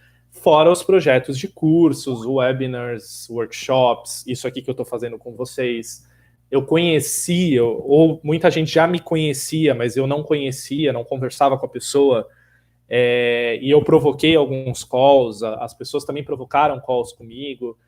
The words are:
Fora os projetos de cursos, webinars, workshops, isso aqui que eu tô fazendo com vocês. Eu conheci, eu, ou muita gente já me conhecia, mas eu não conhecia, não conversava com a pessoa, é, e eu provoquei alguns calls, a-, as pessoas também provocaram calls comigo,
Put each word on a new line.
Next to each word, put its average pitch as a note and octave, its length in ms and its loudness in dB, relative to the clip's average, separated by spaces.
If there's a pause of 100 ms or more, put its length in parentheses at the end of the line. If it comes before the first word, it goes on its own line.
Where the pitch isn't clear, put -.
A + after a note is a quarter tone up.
(300)
Fora D#3+ 420 4
os F3+ 120 0
projetos C#3 540 2
de D#3+ 100 -8
cursos, C#3 800 0
webinars, B2+ 1040 -4
workshops, A#2+ 1000 -2
isso B2+ 200 -8
aqui B2+ 140 -8
que C3 80 -8
eu B2+ 60 -6
tô B2 100 -8
fazendo A2+ 320 -8
com A#2+ 160 -18
vocês. A#2+ 760 -8 (440)
Eu C3+ 140 2
conheci, E3+ 880 0
eu, A#2 300 0
ou D#3 400 4
muita D#3+ 280 2
gente D#3+ 200 -2
já D#3+ 140 4
me F3 140 -2
conhecia, D#3 760 -2
mas A#2+ 240 -2
eu C3+ 80 0
não C#3+ 180 -2
conhecia, C#3+ 680 -2
não A#2 100 -6
conversava C3+ 540 0
com C3 80 -6
a - 40 -12
pessoa, C3 580 0 (600)
é, A#2+ 720 0
e C3 80 -4
eu D3 140 6
provoquei D3+ 520 2
alguns C3 480 -2
calls, B2+ 600 2
a-, A2 120 -6
as A#2+ 180 -12
pessoas - 320 -10
também C#3+ 180 -8
provocaram C#3 560 -2
calls B2 320 -4
comigo, A#2+ 680 -14 (100)